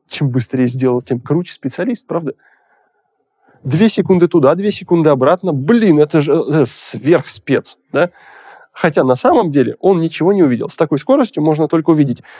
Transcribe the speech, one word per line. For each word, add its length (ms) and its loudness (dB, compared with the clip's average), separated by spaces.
чем 220 -4
быстрее 380 -2
сделал, 340 -2
тем 180 -6
круче 320 -4
специалист, 540 -8
правда? 280 -6
Две 260 2
секунды 400 0
туда, 260 2
две 160 -2
секунды 400 0
обратно. 420 0
Блин, 460 2
это 220 2
же, 120 0
э, 340 0
сверхспец, 1120 -4
да? 180 0
Хотя 320 0
на 120 2
самом 340 2
деле 300 0
он 200 2
ничего 320 -2
не 100 2
увидел. 260 0
С 80 -10
такой 220 0
скоростью 440 0
можно 260 0
только 220 0
увидеть, 320 2